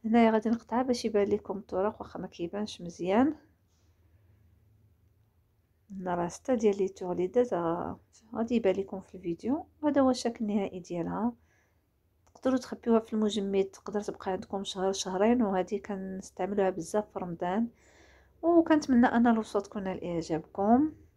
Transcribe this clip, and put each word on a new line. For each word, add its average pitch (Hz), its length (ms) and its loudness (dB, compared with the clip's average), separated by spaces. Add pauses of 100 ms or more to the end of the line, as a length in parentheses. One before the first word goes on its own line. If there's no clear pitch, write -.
هنايا 226 260 6
غادي 220 180 2
نقطعها 233 320 -2
باش 247 240 -2
يبان 208 240 2
لكم 202 280 -4
الطرق، 196 440 -4
واخا - 180 -14
ما 180 80 -10
كيبانش 202 540 -8
مزيان. 190 540 0 (2500)
هنا 180 240 -6
راه 175 120 -2
ستة 254 280 -4
ديال 208 220 2
لي 190 100 2
تور 180 280 -6
لي 180 120 -2
درت، 240 260 0
غا-، 170 440 -2 (380)
غادي 233 200 -2
يبان 196 200 2
لكم 196 260 -6
في - 140 -20
الفيديو. 190 520 -6 (140)
وهذا 294 200 2
هو 262 80 6
الشكل 247 360 -2
النهائي 202 340 -2
ديالها. 175 540 -4 (1000)
تقدروا 262 220 0
تخبيوها 226 420 0
في 220 140 -8
المجمد، 202 520 0
تقدر 202 360 -8
تبقى 196 300 -8
عندكم 196 320 -6
شهر 190 280 -2
شهرين، 196 500 2
وهذه 196 360 0
كنستعملوها 190 920 -4
بزاف 190 440 -4
في 202 60 -8
رمضان. 180 500 -2 (720)
وكنتمنى 320 680 6
ان 233 200 4
الوصفه 220 320 2
تكون - 240 -8
نال 190 200 -6
اعجابكم. 196 920 2 (240)